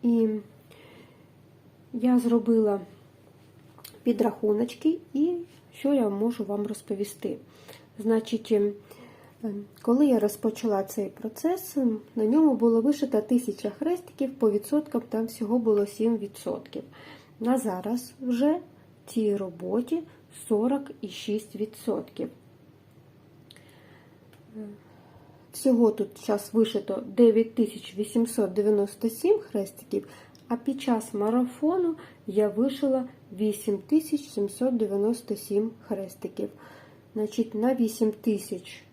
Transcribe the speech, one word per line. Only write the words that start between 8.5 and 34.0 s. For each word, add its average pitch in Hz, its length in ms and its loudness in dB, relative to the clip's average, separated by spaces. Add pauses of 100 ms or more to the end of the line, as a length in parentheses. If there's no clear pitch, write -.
ем, 208 200 2 (720)
ем, 202 200 -8 (180)
коли 254 240 6
я 254 120 6
розпочала 208 640 0
цей 196 280 -6
процес, - 680 -4
ем, 233 240 2 (160)
на 220 80 2
ньому 277 300 6
було 226 260 4
вишито 262 400 2
тисяча 214 500 0
хрестиків, 285 680 -4
по 220 120 4
відсоткам 240 580 -2
там 220 180 -4
всього 226 320 -2
було 214 280 2
сім 226 300 0
відсотків. - 680 -8 (580)
На 247 180 2
зараз 214 640 -4
вже 269 400 2 (460)
цій 214 300 0
роботі 196 680 -4 (460)
сорок 254 420 0 (100)
і 208 80 -10
шість 214 480 -6
відсотків. - 760 -6 (3250)
Всього 240 380 4
тут 208 180 -4 (180)
зараз 208 260 -2
вишито 214 540 0
дев'ять 226 480 6
тисяч - 420 -4
вісімсот 214 560 -2
дев'яносто 202 560 0
сім 370 300 2
хрестиків, - 680 -6 (400)
а 233 80 -2
під 269 260 -6
час 220 320 -2
марафону 254 840 0 (300)
я 208 220 2
вишила 262 600 0 (240)
вісім 202 460 -2
тисяч 302 500 0